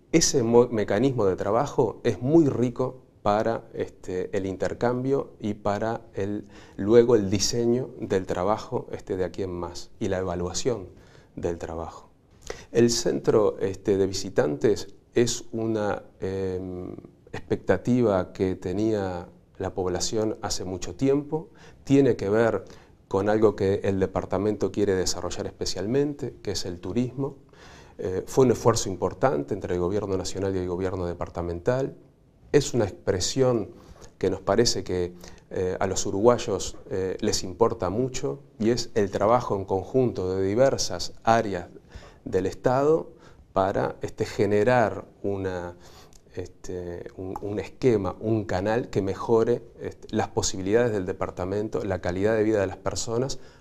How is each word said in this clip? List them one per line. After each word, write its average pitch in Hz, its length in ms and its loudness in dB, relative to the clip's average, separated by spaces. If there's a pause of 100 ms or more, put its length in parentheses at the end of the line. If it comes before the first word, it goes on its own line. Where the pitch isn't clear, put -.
(120)
ese 160 320 4
mo-, 120 260 8
mecanismo 110 560 2
de 92 100 4
trabajo 117 680 0
es 113 180 0
muy 151 260 6
rico 127 560 -2 (180)
para, 113 520 0
este, 92 640 -6
el 95 120 -2
intercambio 123 920 -2
y 104 140 -4
para 107 480 -2 (140)
el, 104 320 -6 (280)
luego 120 400 8
el 98 140 2
diseño 120 720 0
del 101 260 -2
trabajo, 104 680 -2
este, - 240 -6
de 92 100 -2
aquí 92 180 -6
en 92 80 -6
más 87 480 -10
y 107 80 -4
la 95 100 0
evaluación 90 680 -4 (480)
del 87 240 -4
trabajo. - 500 -10 (600)
El 120 180 4
centro, 135 680 2
este, 98 380 -2
de 95 100 2
visitantes 113 880 -2 (180)
es 120 380 0
una, 110 500 -2 (180)
em, 92 760 -6 (360)
expectativa 104 1000 0
que 92 220 -2
tenía 95 720 -2 (300)
la 92 160 -6
población 98 680 -2
hace 101 240 -6
mucho 92 300 -8
tiempo, 147 540 0 (340)
tiene 139 320 6
que 98 140 -4
ver 110 360 2 (420)
con 101 220 2
algo 107 260 6
que 98 280 2
el 98 160 0
departamento 95 720 0
quiere 98 240 2
desarrollar 90 500 -2
especialmente, 120 960 -4
que 101 100 -6
es 90 140 -4
el 90 140 -8
turismo. 123 580 -4 (600)
Eh, 92 280 -4
fue 131 200 4
un 120 60 6
esfuerzo 110 380 2
importante 131 640 -2
entre 92 220 -4
el 90 40 0
gobierno 98 380 0
nacional 95 380 -4
y 92 40 0
el 90 80 -2
gobierno 90 380 -2
departamental. 87 880 -4 (560)
Es 143 220 2
una 110 120 2
expresión 110 840 0 (460)
que 95 120 0
nos 95 120 -4
parece 104 420 2
que, 90 300 -2 (380)
eh, 92 280 -2
a 98 80 0
los 92 180 -2
uruguayos, 104 720 2 (120)
eh, 92 300 -4
les - 240 -2
importa 101 460 0
mucho 131 500 -4 (200)
y 107 100 2
es 127 260 -2
el 101 160 2
trabajo 107 440 2
en 95 100 -4
conjunto 95 680 0
de 95 120 0
diversas 113 680 0 (100)
áreas 107 440 2 (560)
del 95 220 0
Estado 139 680 2 (400)
para, 101 500 0
este, 107 240 -4
generar 104 800 2 (160)
una, 92 540 -4 (600)
este, 90 800 -10
un, 95 240 -10
un 104 180 -4
esquema, 101 600 0
un 110 260 0
canal 107 440 -2
que 104 120 0
mejore, 113 600 2 (160)
este, - 360 -12
las 101 140 0
posibilidades 107 600 0
del 98 140 -2
departamento, 95 800 -4
la 92 180 -2
calidad 95 340 0
de 107 80 4
vida 107 180 4
de 95 60 2
las 92 100 -6
personas 117 640 -4 (220)